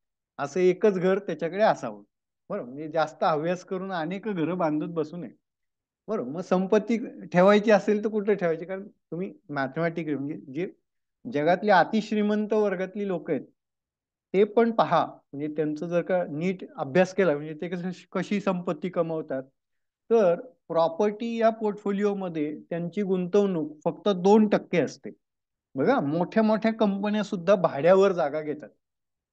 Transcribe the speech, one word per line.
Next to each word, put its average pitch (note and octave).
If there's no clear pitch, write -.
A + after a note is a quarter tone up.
असं C#3
एकच F3+
घर F#3
त्याच्याकडे F3
असावं. A#2
बरं, F3+
म्हणजे C#3
जास्त D#3
हव्यास F3
करून F#3+
अनेक F3
घरं F3
बांधत D#3+
बसू E3
नये. C#3
बरं, G#3
मग D3
संपत्ती G3
ठेवायची G3+
असेल G#3
तर A3+
कुठे G#3
ठेवायची? E3+
कारण F#3+
तुम्ही F#3+
मॅथमॅटिकली D3+
म्हणजे C#3
जे F3
जगातले E3+
अतिश्रीमंत G#3
वर्गातली G3+
लोक F3
आहेत C3
ते F#3+
पण A3+
पहा, D#3+
म्हणजे -
त्यांचं D3+
जर E3+
का F3+
नीट F3
अभ्यास E3
केला F3
म्हणजे D3+
ते E3
कसं, F3+
कशी G3
संपत्ती F3+
कमवतात, D#3+
तर G3+
प्रॉपर्टी G#3
या A3
पोर्टफोलिओमध्ये G3
त्यांची F3
गुंतवणूक F3+
फक्त F3
दोन G3+
टक्के -
असते. B2
बघा, G#3
मोठ्या E3+
मोठ्या A3
कंपन्या G#3
सुद्धा G3
भाड्यावर F3+
जागा D#3
घेतात, D3